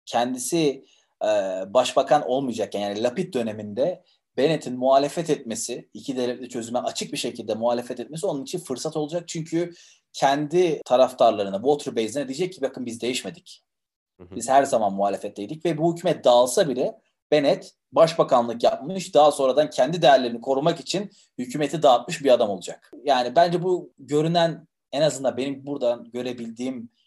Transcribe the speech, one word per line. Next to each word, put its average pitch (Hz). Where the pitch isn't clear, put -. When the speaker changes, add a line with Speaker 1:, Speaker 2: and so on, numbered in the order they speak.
Speaker 1:
Kendisi, 131
e, 104
başbakan 127
olmayacakken, 117
yani 101
Lapid 101
döneminde 113
Bennett'in 131
muhalefet 143
etmesi, 120
iki 123
devletli 123
çözüme 117
açık -
bir -
şekilde 113
muhalefet 120
etmesi 160
onun 147
için 170
fırsat 151
olacak. 160
Çünkü 170
kendi 151
taraftarlarına, 113
voter 143
base'ine 117
diyecek 170
ki, -
"Bakın 135
biz 117
değişmedik. 117
Speaker 2:
Hı 90
hı. 90
Speaker 1:
Biz 117
her 139
zaman 110
muhalefetteydik." 101
Ve 165
bu 165
hükümet 170
dağılsa 127
bile 135
Bennett 151
başbakanlık 127
yapmış, 151
daha 147
sonradan 143
kendi 156
değerlerini 123
korumak 135
için 196
hükümeti 143
dağıtmış 135
bir 143
adam 117
olacak. 90
Yani, 127
bence 175
bu 180
görünen, 156
en 143
azından 135
benim 131
buradan 120
görebildiğim 120